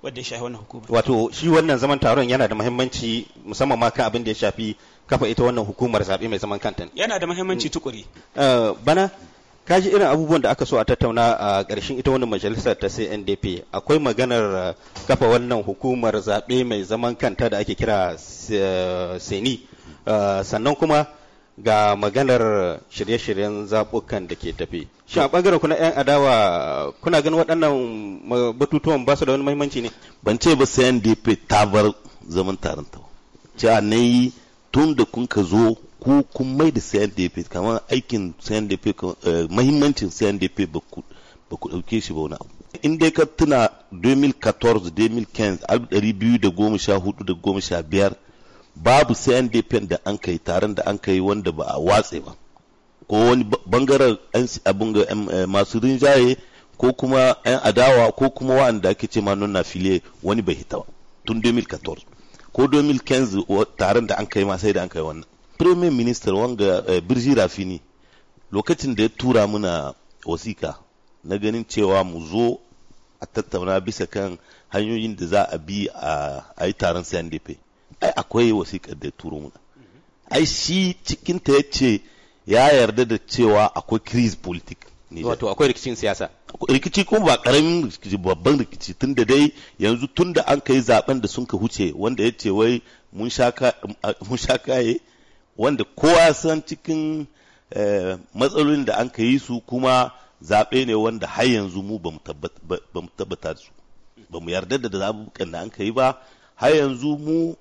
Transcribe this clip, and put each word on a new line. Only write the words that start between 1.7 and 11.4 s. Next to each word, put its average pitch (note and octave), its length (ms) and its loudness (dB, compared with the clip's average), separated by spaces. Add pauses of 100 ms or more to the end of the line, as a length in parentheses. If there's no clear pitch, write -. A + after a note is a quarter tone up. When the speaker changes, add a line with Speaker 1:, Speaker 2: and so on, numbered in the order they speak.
Speaker 2:
zaman C#3 220 0
taron B2 280 2
yana B2+ 200 2
da G#2+ 60 -2
muhimmanci A#2 720 -4 (160)
musamman B2+ 340 -2
ma A#2 120 2
kan B2 200 -4
abin A#2+ 140 -6
da A2 60 -4
ya G#2+ 40 -2
shafi G#2+ 400 -4 (320)
kafa B2+ 220 0
ita A#2 160 0
wannan A#2+ 200 0
hukumar G#2+ 380 -2
zaɓe G2 260 -4
mai G#2 100 -4
zaman G2+ 200 -6
kanta. F#2+ 360 -8
Speaker 1:
Yana G#3+ 260 -4
da E3+ 60 -6
muhimmanci F3+ 420 -6
Speaker 2:
Mm. - 40 -8
Speaker 1:
tukuri. A2+ 320 -10 (300)
Speaker 2:
Eh, B2 380 2 (120)
bana F#3 260 2 (560)
ka F3+ 140 4
ji F#3+ 100 -2
irin G3+ 160 4
abubuwan D3+ 360 2
da G#2 80 2
aka C3 160 -2
so B2+ 120 0
a A2 60 2
tattauna A#2 540 2
a G2 260 0